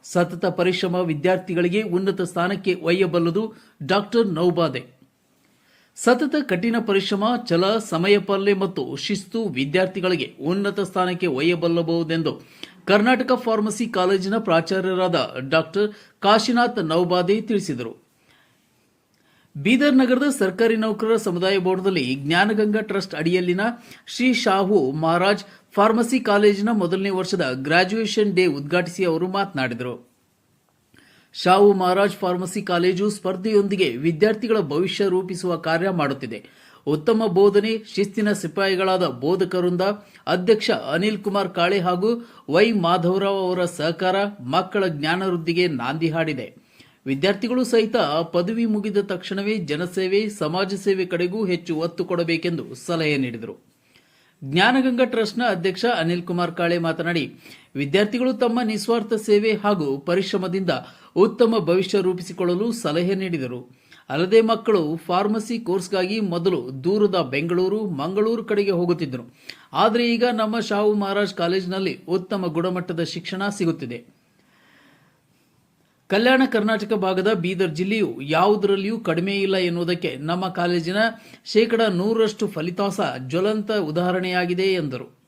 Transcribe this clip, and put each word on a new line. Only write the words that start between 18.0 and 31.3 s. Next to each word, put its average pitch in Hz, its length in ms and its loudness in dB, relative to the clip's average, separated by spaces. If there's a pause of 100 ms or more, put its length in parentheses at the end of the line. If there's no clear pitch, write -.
ಬೀದರ್ 254 400 4
ನಗರದ 254 260 4 (160)
ಸರ್ಕಾರಿ 214 380 2
ನೌಕರರ 220 400 0
ಸಮುದಾಯ 190 420 0
ಭವನದಲ್ಲಿ 185 560 0
ಜ್ಞಾನಗಂಗಾ 208 680 2
ಟ್ರಸ್ಟ್ 196 340 -4
ಅಡಿಯಲ್ಲಿನ 175 460 0 (460)
ಶ್ರೀ 254 260 0
ಶಾಹು 190 600 2
ಮಹಾರಾಜ್ 175 520 2 (280)
ಫಾರ್ಮಸಿ 226 480 2
ಕಾಲೇಜಿನ 208 520 4
ಮೊದಲನೇ 190 380 0
ವರ್ಷದ 185 440 -2
ಗ್ರಾಜ್ಯುಯೇಷನ್ 185 800 0
ಡೇ 180 120 4
ಉದ್ಘಾಟಿಸಿ 170 580 -2
ಅವರು 170 240 0
ಮಾತನಾಡಿದರು. 131 840 -4 (1200)